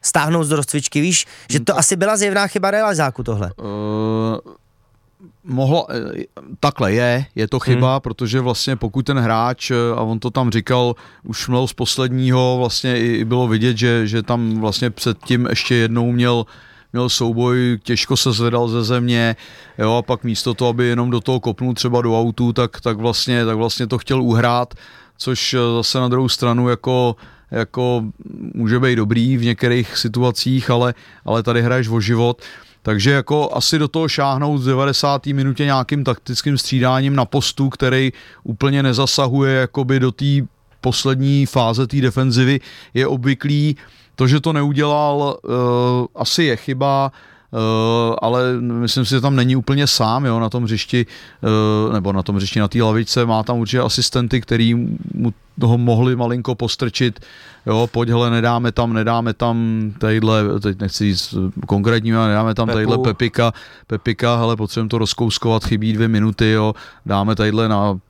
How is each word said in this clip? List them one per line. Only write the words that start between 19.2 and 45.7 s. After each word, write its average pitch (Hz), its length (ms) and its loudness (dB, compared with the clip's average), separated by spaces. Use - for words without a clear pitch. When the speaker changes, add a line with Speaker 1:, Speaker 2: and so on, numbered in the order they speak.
Speaker 2:
jo, 110 160 2
a 120 80 0
pak 120 220 -4
místo 117 300 -2
toho, 123 160 0
aby 120 160 0
jenom 120 240 0
do 120 100 0
toho 127 200 -2
kopnul 123 340 -4
třeba 120 280 0
do 113 180 2
autu, 117 320 0
tak, 120 280 -2
tak 113 160 -2
vlastně, 117 500 0
tak 113 100 0
vlastně 117 300 -2
to 117 120 -2
chtěl 131 240 -2
uhrát, 120 520 2
což, - 380 -4
eh, 127 40 2
zase 117 240 -2
na 123 80 0
druhou 127 200 0
stranu 123 400 0
jako 123 480 0
jako 120 540 -2
může 117 260 2
být 127 160 4
dobrý 117 400 2
v 117 80 0
některých 120 520 0
situacích, 123 720 0
ale, 120 240 2
ale 113 180 0
tady 117 200 0
hraješ 120 260 0
o 113 120 0
život. 117 420 0
Takže 107 280 2
jako 143 440 0
asi - 240 0
do 151 100 0
toho 160 200 -2
šáhnout 139 540 0
v 123 40 -2
devadesátý 139 680 0
minutě 135 300 0
nějakým 139 400 0
taktickým 127 540 -2
střídáním 131 580 0
na 127 80 4
postu, 139 460 -2
který 131 420 0
úplně 139 380 0
nezasahuje 135 720 2
jakoby 131 460 0
do 127 120 2
té - 120 -6
poslední 135 680 2
fáze 120 400 2
té 139 140 -2
defenzivy, 131 600 2
je 131 120 2
obvyklý. 143 720 0
To, 131 100 2
že 139 140 4
to 160 120 -2
neudělal, 147 920 0
eh, - 40 -10